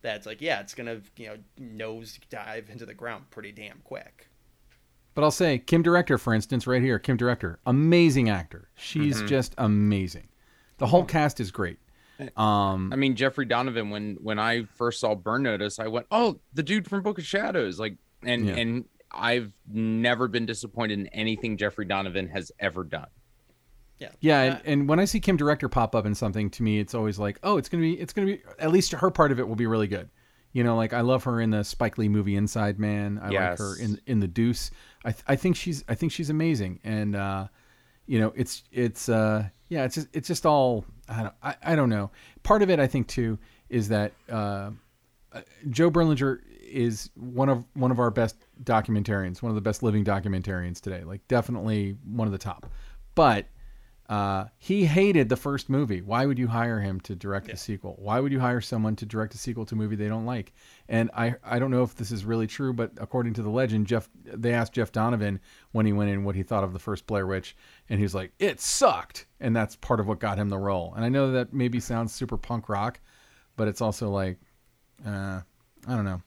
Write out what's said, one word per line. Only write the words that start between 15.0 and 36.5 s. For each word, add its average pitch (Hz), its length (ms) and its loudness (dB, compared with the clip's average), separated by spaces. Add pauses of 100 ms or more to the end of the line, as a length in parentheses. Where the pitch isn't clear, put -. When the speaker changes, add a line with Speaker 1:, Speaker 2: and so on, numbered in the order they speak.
Speaker 3:
Burn 107 300 -2
Notice, 104 340 -2
I 110 80 -6
went, 117 240 -6
"Oh, 220 300 2 (140)
the 139 100 -2
dude 190 240 -2
from 196 140 -4
Book 202 160 -2
of 160 60 -10
Shadows." 151 540 -2
Like, 104 200 -6 (260)
and, 120 220 0
Speaker 2:
Yeah. 95 100 0
Speaker 3:
and 117 280 -2 (280)
I've 117 400 0 (160)
never 113 580 2
been 117 180 -2
disappointed 110 540 -4
in 98 100 -6
anything 110 480 -4
Jeffrey 104 280 -2
Donovan 95 440 -2
has 90 300 -8
ever 92 240 -4
done. 76 240 -8 (920)
Speaker 1:
Yeah. - 120 -16 (100)
Speaker 2:
Yeah, 151 200 4
Speaker 1:
Uh, 131 40 4
Speaker 2:
and, 135 200 0
and 143 240 2
when 156 100 4
I 196 60 6
see 202 160 0
Kim 190 160 4
Director 147 320 2
pop 117 260 0
up 107 100 2
in 104 120 0
something, 104 340 -2
to - 140 -6
me, 107 160 2
it's 101 140 -6
always 107 220 0
like, 104 280 -4
"Oh, 202 140 2
it's - 100 -4
gonna 170 140 0
be, 165 180 2
it's 165 120 -10
gonna 202 140 0
be, 202 160 -2 (160)
at 156 140 0
least 180 200 6
her 170 180 2
part 151 200 4
of 123 80 2
it 123 80 0
will 110 100 -4
be 117 100 2
really 110 220 2
good." 95 220 -6 (420)
You 123 120 2
know, 117 120 4
like, 110 160 2
I 120 80 0
love 123 240 4
her 117 160 0
in 113 100 2
the 107 120 2
Spike - 340 -2
Lee 107 120 2
movie 101 260 2
Inside 104 460 0
Man. 104 420 -2
I 98 80 -6
like 92 280 0
her 98 200 -4
Speaker 3:
Yes. - 20 -10
Speaker 2:
in, 104 260 -2
in 117 140 2
The 98 80 0
Deuce. 117 440 0 (320)
I 113 80 -4
th-, - 160 -10
I 139 80 4
think 180 180 2
she's, 151 340 -6
I 117 60 0
think 160 160 -2
she's 151 200 -6
amazing, 147 520 0